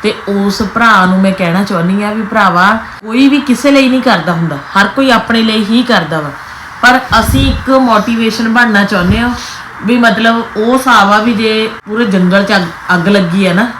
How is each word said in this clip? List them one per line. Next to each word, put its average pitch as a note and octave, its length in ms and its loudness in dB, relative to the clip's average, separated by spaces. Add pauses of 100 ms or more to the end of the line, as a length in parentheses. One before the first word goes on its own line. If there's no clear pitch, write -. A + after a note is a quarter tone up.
ਤੇ G#3 100 -2 (140)
ਉਸ G3+ 340 -2
ਭਰਾ A3 440 2
ਨੂੰ F#3 160 2
ਮੈਂ G3 100 2
ਕਹਿਣਾ F#3 320 -2
ਚਾਹੁੰਦੀ F#3+ 400 -2
ਆ G#3 80 -4
ਵੀ, A3 100 -4
ਭਰਾਵਾ, G3 560 2 (240)
ਕੋਈ A#3 260 2
ਵੀ C#4 140 2
ਕਿਸੇ B3+ 300 0
ਲਈ C4+ 180 4
ਨਹੀਂ B3+ 120 0
ਕਰਦਾ F3+ 300 0
ਹੁੰਦਾ, E3 260 -2 (240)
ਹਰ G#3 60 2
ਕੋਈ C4 240 0
ਆਪਣੇ A3+ 300 0
ਲਈ A3 220 0
ਹੀ A3+ 200 2
ਕਰਦਾ E3 360 0
ਵਾ। D3 120 -8 (500)
ਪਰ B3+ 180 4 (200)
ਅਸੀਂ C4+ 340 0
ਇੱਕ - 160 -6
ਮੋਟੀਵੇਸ਼ਨ A3+ 840 0
ਬਣਨਾ A3+ 300 2
ਚਾਹੁੰਦੇ G3 360 0
ਆ A#3+ 120 -2 (540)
ਵੀ, A#3+ 120 2
ਮਤਲਬ, A3+ 460 2 (140)
ਉਹ A#3 200 2
ਹਿਸਾਬ A#3 340 2
ਆ G#3 60 4
ਵੀ A3 160 0
ਜੇ A3 360 -2 (160)
ਪੂਰੇ A3 200 -2
ਜੰਗਲ F#3+ 380 2
'ਚ G3+ 120 0
ਅੱਗ, F#3+ 60 2 (340)
ਅੱਗ E3+ 120 0
ਲੱਗੀ F#3+ 400 2
ਆ E3+ 60 0
ਨਾ G#3+ 140 0 (120)